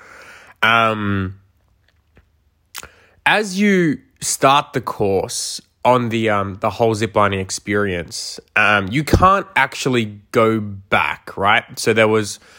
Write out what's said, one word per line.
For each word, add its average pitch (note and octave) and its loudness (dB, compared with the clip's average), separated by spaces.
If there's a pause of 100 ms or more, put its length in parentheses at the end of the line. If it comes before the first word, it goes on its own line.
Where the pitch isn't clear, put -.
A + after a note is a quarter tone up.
(600)
Um, G#2 0 (1900)
as F#3+ 0
you F#3+ 2 (180)
start - 0
the B2+ -4
course - -4 (240)
on B2 4
the, A2 0
um, G2 -2
the G#2+ -4
whole A2+ 0
ziplining G2+ 0
experience, F#2+ -6 (160)
um, G2+ 2
you D3 -2
can't F#3 2
actually A2 -2 (140)
go A2 2
back, G2 -4
right? G#2 0
So A#2 0
there A2 4
was, G#2+ -2 (200)